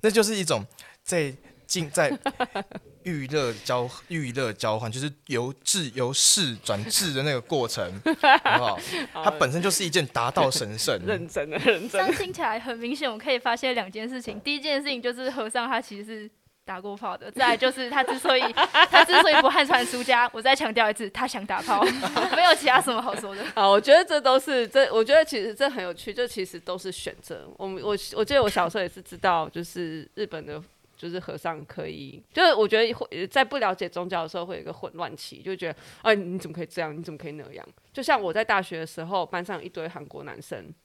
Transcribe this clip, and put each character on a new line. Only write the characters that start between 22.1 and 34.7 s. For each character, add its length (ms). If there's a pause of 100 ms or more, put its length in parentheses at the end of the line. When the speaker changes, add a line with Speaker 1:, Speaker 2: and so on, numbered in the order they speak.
Speaker 3:
没 60
有 120
其 120
他 120
什 140
么 80
好 160
说 180
的。 80 (120)
Speaker 2:
好， 160
我 100
觉 100
得 140
这 160
都 180
是， 300
这， 240
我 100
觉 120
得 100
其 180
实 120
这 160
很 120
有 120
趣， 180
就 140
其 180
实 160
都 160
是 160
选 300
择。 340
我 100
们， 160
我， 140 (180)
我 80
记 120
得 80
我 40
小 220
时 80
候 60
也 60
是 120
知 160
道， 320
就 160
是 500
日 120
本 180
的， 180 (320)
就 140
是 100
和 200
尚 260
可 240
以， 340 (120)
就 100
是 80
我 160
觉 100
得 140
会， 360
在 140
不 140
了 180
解 140
宗 180
教 160
的 60
时 80
候 80
会 120
有 40
一 40
个 60